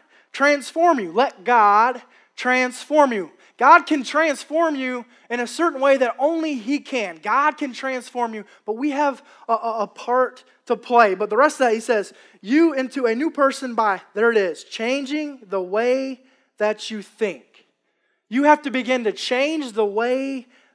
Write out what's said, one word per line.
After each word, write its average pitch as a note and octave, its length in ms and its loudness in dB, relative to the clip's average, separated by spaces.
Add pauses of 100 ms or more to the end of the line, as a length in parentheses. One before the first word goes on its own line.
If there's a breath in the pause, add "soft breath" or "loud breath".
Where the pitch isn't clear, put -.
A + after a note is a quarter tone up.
(320 loud breath)
transform D4 680 2
you." F3+ 120 -6
Let G#3 320 0
God A#3 580 4 (340 soft breath)
transform B3+ 760 0
you. F3+ 180 -6 (260 soft breath)
God D4+ 300 6
can D4 160 0
transform D4+ 720 -2
you B3+ 300 -6 (260 soft breath)
in A#3+ 80 -4
a A#3+ 80 -4
certain D4 340 -2
way C#4 160 4
that B3 220 0
only D#4 340 0
he B3+ 260 -4
can. F#3+ 440 -8
God C4+ 340 0
can C4+ 160 -8
transform B3 640 -6
you, G#3 100 -12 (200 soft breath)
but G#3 80 -4
we C4+ 180 -4
have C#4 320 -2 (260 loud breath)
a, A#3 40 0
a, A3+ 260 -2
a G#3 80 -2
part B3 560 -2 (240 soft breath)
to - 80 0
play. A#3 400 4
But G3+ 160 -4
the G#3+ 60 -2
rest D4+ 180 4
of C4 120 2
that, A3+ 60 2
he A3+ 60 -2
says, A3 340 -2 (280 soft breath)
"You D4+ 320 2
into C4 340 -4
a A3+ 80 0
new D4 160 -4
person C4 420 -2
by," G#3+ 280 0 (120)
there A3+ 180 2
it A3+ 60 2
is, F#3 280 -2
"changing C#4 720 -6 (100)
the F#3+ 120 -4
way B3 600 -2 (380 soft breath)
that G#3+ 320 -4
you G#3+ 100 -8
think." F#3 420 -8 (840)
You B3+ 140 0
have D4 200 4
to C#4 80 -6
begin B3 340 -2
to G3+ 80 -2
change C#4 580 -4
the G#3+ 140 -2
way B3 640 -4 (280 soft breath)